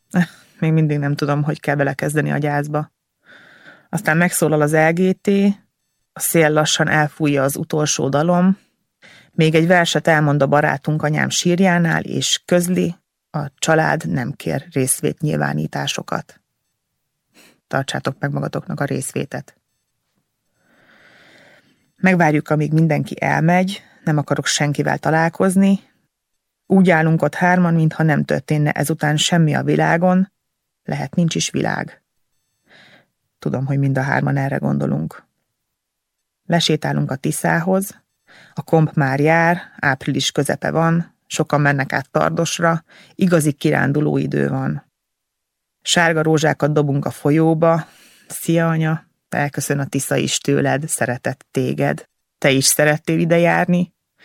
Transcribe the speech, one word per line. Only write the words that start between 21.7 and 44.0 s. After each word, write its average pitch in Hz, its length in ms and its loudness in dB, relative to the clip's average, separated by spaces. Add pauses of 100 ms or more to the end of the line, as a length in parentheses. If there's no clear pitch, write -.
Megvárjuk, 170 520 2
amíg 151 240 0
mindenki 156 500 0
elmegy, 175 600 0 (220)
nem 151 140 0
akarok 143 280 -4
senkivel 147 520 -2
találkozni. 190 960 0 (720)
Úgy 190 220 6
állunk 160 320 4
ott 151 120 0
hárman, 180 400 2
mintha 160 280 2
nem 147 220 2
történne 151 480 0
ezután 151 440 -2
semmi 160 380 2
a 131 80 -2
világon, 165 720 2 (500)
lehet, 143 320 -8
nincs 170 200 0
is - 160 -4
világ. - 520 -6 (1400)
Tudom, 135 280 -6
hogy 139 120 -2
mind 135 200 0
a 131 40 -2
hárman 139 340 0
erre 139 200 -4
gondolunk. 147 680 -4 (1160)
Lesétálunk 147 680 0
a 139 60 -4
Tiszához, 170 840 -2 (520)
a - 80 -10
komp 156 300 2
már 139 280 0
jár, 165 420 2 (140)
április 135 560 -2
közepe - 380 -2
van, 165 440 -2 (120)
sokan 151 340 -2
mennek 143 320 0
át 135 180 -6
Tardosra, 165 760 -2 (300)
igazi 165 380 2
kiránduló 147 640 0